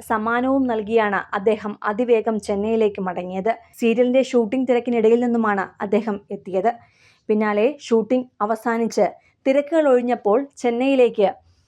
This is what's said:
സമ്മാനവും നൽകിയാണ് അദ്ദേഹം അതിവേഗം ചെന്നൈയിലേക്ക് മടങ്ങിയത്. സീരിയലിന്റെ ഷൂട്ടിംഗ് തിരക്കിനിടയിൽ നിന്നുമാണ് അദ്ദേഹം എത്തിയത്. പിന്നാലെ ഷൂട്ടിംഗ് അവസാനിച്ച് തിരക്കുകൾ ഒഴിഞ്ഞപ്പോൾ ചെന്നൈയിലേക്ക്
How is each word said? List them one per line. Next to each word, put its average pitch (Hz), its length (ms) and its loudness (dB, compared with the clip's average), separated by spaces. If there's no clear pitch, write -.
സമ്മാനവും 240 520 0
നൽകിയാണ് 214 480 0
അദ്ദേഹം 214 340 -2
അതിവേഗം 226 440 0
ചെന്നൈയിലേക്ക് 208 600 -2
മടങ്ങിയത്. 185 440 -4
സീരിയലിന്റെ 247 520 2
ഷൂട്ടിംഗ് 247 380 0
തിരക്കിനിടയിൽ 233 540 2
നിന്നുമാണ് 220 400 0
അദ്ദേഹം 202 320 -2
എത്തിയത്. 190 340 -2
പിന്നാലെ 214 360 2
ഷൂട്ടിംഗ് 240 400 0
അവസാനിച്ച് 226 600 0
തിരക്കുകൾ 285 440 2
ഒഴിഞ്ഞപ്പോൾ 240 480 2
ചെന്നൈയിലേക്ക് 240 680 2